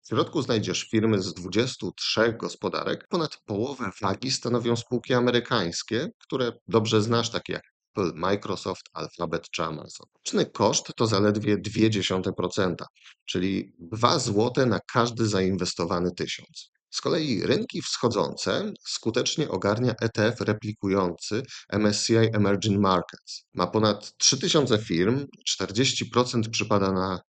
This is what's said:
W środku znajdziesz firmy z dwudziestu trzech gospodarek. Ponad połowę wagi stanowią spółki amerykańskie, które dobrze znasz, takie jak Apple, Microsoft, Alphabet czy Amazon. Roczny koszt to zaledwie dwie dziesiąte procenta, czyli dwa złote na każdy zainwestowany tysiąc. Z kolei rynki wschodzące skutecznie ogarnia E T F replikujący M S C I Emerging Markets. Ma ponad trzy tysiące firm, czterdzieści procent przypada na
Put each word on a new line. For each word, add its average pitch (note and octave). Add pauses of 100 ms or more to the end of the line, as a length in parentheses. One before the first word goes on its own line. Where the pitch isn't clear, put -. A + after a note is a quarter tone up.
W -
środku D3
znajdziesz A2
firmy A2
z F#2+
dwudziestu F#2+
trzech A2+
gospodarek. -
Ponad E3+
połowę A2+ (120)
wagi G2+
stanowią A#2
spółki A#2+
amerykańskie, A#2+ (120)
które B2+ (160)
dobrze A2
znasz, A#2
takie -
jak E2 (280)
Apple, F#2
Microsoft, F#2+ (100)
Alphabet E2
czy F2
Amazon. D#2
Roczny -
koszt A#2 (100)
to A#2+
zaledwie G#2
dwie G#2+
dziesiąte F#2
procenta, F2+ (400)
czyli F#2+
dwa A2
złote A#2+
na G2+ (140)
każdy A2+
zainwestowany F2+
tysiąc. - (160)
Z -
kolei D3
rynki C#3+
wschodzące G2+ (140)
skutecznie -
ogarnia G#2+
E A2+
T G#2+
F A2+
replikujący G2+ (280)
M G#2
S G#2
C A#2
I A2+
Emerging G2+
Markets. - (100)
Ma F2+
ponad G#2+
trzy -
tysiące C#3
firm, A2 (200)
czterdzieści G2+
procent A#2
przypada G#2
na F#2 (140)